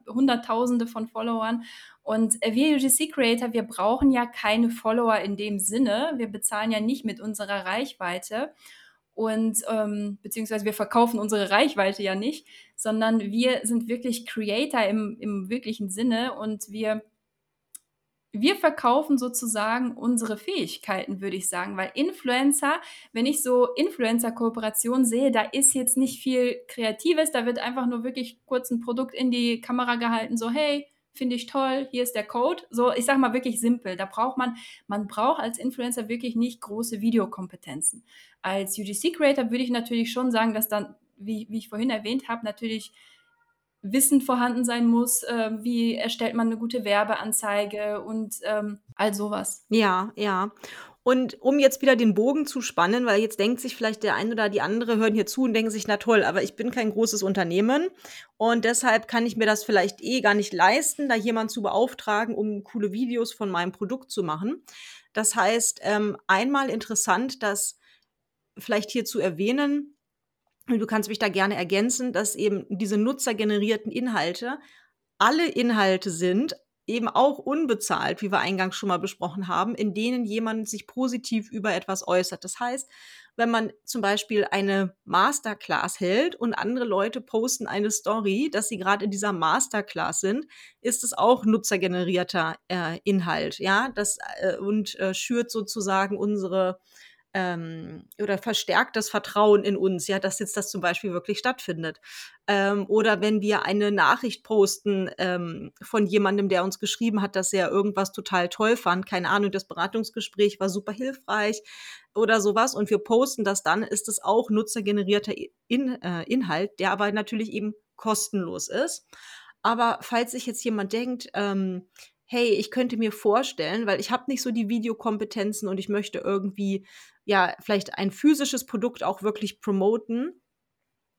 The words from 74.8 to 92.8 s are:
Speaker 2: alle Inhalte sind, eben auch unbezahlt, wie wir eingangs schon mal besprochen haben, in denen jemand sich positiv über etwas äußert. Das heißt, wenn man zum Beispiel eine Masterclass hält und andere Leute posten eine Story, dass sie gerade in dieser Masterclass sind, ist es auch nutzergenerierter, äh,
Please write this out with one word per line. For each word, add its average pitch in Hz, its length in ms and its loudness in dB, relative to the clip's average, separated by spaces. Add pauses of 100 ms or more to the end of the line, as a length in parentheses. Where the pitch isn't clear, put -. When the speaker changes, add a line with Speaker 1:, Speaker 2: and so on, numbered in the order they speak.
Speaker 2:
alle 302 300 4
Inhalte 196 640 2
sind, 185 420 0 (320)
eben 226 220 0
auch 277 300 4
unbezahlt, 254 840 0
wie 196 120 -2
wir - 80 2
eingangs 185 340 0
schon 202 140 -4
mal 180 100 2
besprochen 180 480 -6
haben, 180 300 0
in 208 180 0
denen 240 300 0
jemand 220 440 -2
sich - 200 -10
positiv 240 640 -2
über 214 200 -2
etwas - 360 -4
äußert. 180 340 0
Das - 160 -10
heißt, 247 320 -6 (460)
wenn 233 120 2
man 220 240 0 (120)
zum - 160 -6
Beispiel 208 500 0
eine 196 540 0
Masterclass 185 960 0
hält 208 340 2
und 233 200 -2
andere 247 300 -2
Leute 208 360 0
posten 226 480 -2
eine 208 240 -2
Story, 214 580 0
dass 214 180 -2
sie 214 100 -6
gerade 196 260 0
in 208 80 -2
dieser 202 200 -2
Masterclass 175 880 -2
sind, 226 260 -2 (340)
ist 240 240 -2
es 247 80 -2
auch 240 320 4
nutzergenerierter, 180 1120 2 (100)
äh, 170 380 -4